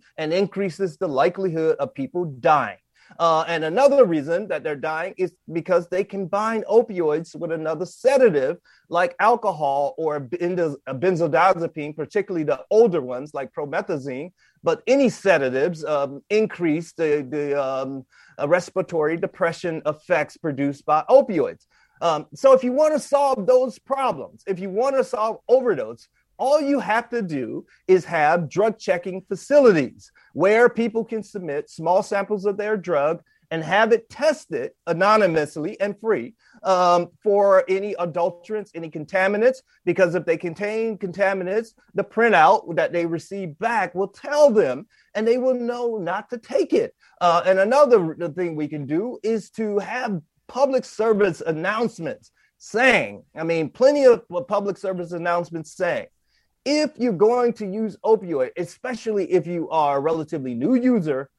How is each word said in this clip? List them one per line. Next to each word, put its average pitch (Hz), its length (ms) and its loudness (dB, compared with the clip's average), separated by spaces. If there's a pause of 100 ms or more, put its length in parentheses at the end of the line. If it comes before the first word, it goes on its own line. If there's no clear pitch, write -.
(180)
and 156 140 -4
increases 190 640 -4
the 143 100 -4
likelihood 160 720 0
of 135 160 -6
people 139 300 -6
dying. 135 540 0 (420)
Uh, 160 260 2
and 165 160 -4
another 254 420 4
reason 170 440 -2
that 156 160 -6
they're 151 100 -4
dying 160 420 -6
is 180 160 -4 (200)
because 170 360 0
they 185 140 -2
combine 202 640 -4
opioids 175 720 0
with 160 160 -6
another 160 340 -6
sedative 185 720 2 (320)
like 175 320 0
alcohol 156 760 0
or 151 220 -4
benzo-, 170 560 -4 (140)
benzodiazepine, 160 1080 0
particularly 175 480 -4
the 143 260 -4
older 202 320 4
ones 127 320 -8
like 139 220 -10
promethazine. 151 800 -6 (320)
But - 240 0
any 269 200 4
sedatives, 156 760 0
um, 139 360 -4 (100)
increase 175 640 -2
the, 147 360 0
the, 143 340 -2
um, 131 400 -6 (360)
uh, 143 80 -2
respiratory 170 680 0
depression 165 720 -4
effects 151 500 -2
produced 139 480 -4
by 151 240 0
opioids. 196 580 2 (340)
Um, 156 340 -2
so 269 180 6
if 262 120 6
you 247 80 -2
wanna 302 260 2
solve 269 480 0
those 254 320 0
problems, 202 680 -6
if 190 120 -6
you 190 100 -10
wanna 262 360 0
solve 220 340 -4 (100)
overdose, 180 600 0 (300)
all 285 220 2
you 277 200 2
have 214 300 -2
to 233 120 -4
do 143 420 -6 (220)
is 185 180 4
have 160 460 2
drug 214 280 0
checking 185 440 -4
facilities 202 880 2 (240)
where 214 340 4
people 226 360 -2
can 220 180 -8
submit 156 480 -8
small 180 320 0
samples 196 420 -4
of 202 120 -2
their 208 200 -4
drug 160 460 -2 (300)
and 160 100 -4
have 208 300 2
it 226 180 0
tested 190 640 -4 (160)
anonymously 170 920 0
and 202 200 -4
free, 190 340 -4 (300)
um, 175 440 4 (140)
for 202 460 4
any 190 260 -2
adulterants, 175 800 -6
any 165 160 -10
contaminants, 196 720 0 (220)
because 175 320 2
if 160 100 -4
they 165 100 2
contain 208 640 -6
contaminants, 190 760 -4 (200)
the 196 100 -2
printout 196 680 4
that 156 180 0
they 170 140 -2
receive 170 540 -8
back 202 340 -2
will 185 140 -2
tell 285 420 2
them 151 360 2 (280)
and 220 120 -2
they 240 120 2
will 254 160 0
know 240 420 -4
not 190 320 -6
to 240 100 -10
take 330 340 -2
it. 190 220 0 (260)
Uh, 175 260 4
and 190 140 4
another 226 600 4
r-, 170 100 -4
thing 165 260 -6
we 151 120 -4
can 151 160 -10
do 185 380 -4
is 214 280 -2
to 208 280 -4
have 202 420 -4 (280)
public 262 360 0
service 208 560 0
announcements 165 880 -4 (280)
saying, 190 640 0 (140)
I 156 60 -8
mean, 165 260 -2
plenty 277 360 4
of 233 240 6
pu-, 175 160 -6
public 202 340 -4
service 180 340 -8
announcements 170 640 -4
saying, 170 300 -4 (580)
if 294 320 0
you're 233 160 -2
going 233 420 2
to 214 120 -10
use 208 380 -6
opioid, 175 520 0
especially 214 760 -6
if 170 160 2
you 170 220 -6
are 143 300 0
a - 20 0
relatively 151 540 -4
new 151 200 0
user, 180 540 0 (100)